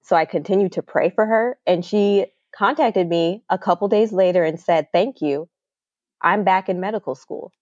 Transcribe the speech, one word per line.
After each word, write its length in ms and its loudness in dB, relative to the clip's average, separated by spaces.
So 160 0
I 80 2
continued 480 -2
to 80 -4
pray 280 -2
for 160 0
her. 400 0
And 200 0
she 400 2
contacted 540 0
me 420 -2
a 80 0
couple 300 -2
days 240 2
later 320 2
and 160 -2
said, 320 0
"Thank 300 0
you. 260 -4
I'm 220 0
back 240 0
in 140 -4
medical 340 -6
school." 460 -14